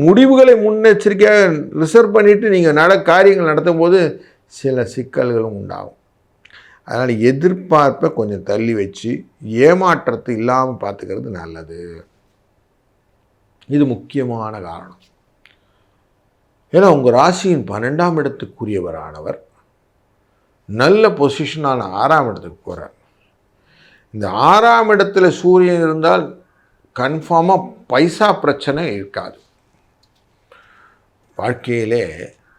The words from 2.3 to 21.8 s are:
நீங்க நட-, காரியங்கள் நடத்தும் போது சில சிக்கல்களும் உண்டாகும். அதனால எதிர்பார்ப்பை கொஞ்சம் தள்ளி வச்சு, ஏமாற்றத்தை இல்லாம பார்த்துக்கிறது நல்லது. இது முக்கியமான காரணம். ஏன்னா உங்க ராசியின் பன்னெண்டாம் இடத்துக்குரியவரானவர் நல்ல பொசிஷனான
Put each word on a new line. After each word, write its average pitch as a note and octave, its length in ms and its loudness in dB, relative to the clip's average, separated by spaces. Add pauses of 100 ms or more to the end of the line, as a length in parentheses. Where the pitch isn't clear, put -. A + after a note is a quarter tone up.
நீங்க E3+ 240 2
நட-, F3 320 4
காரியங்கள் F#3 400 4
நடத்தும் D#3+ 320 0
போது F3+ 160 4 (540)
சில B2+ 300 -4 (120)
சிக்கல்களும் A#2 640 -4
உண்டாகும். G2 400 -14 (880)
அதனால B2 240 -4 (160)
எதிர்பார்ப்பை D3+ 880 0
கொஞ்சம் G#2 320 -6
தள்ளி A2+ 320 -4
வச்சு, G2 320 -8 (560)
ஏமாற்றத்தை E3 720 0
இல்லாம B2+ 420 -2
பார்த்துக்கிறது G2+ 560 -10
நல்லது. E2 400 -18 (1900)
இது C#3+ 240 0
முக்கியமான A#2 680 -8
காரணம். F2+ 400 -18 (1700)
ஏன்னா F#3 240 4
உங்க B2 200 2
ராசியின் E3+ 540 0
பன்னெண்டாம் D3+ 520 -4
இடத்துக்குரியவரானவர் E2 1160 -10 (1300)
நல்ல F3 420 2 (120)
பொசிஷனான C#3+ 640 -4 (140)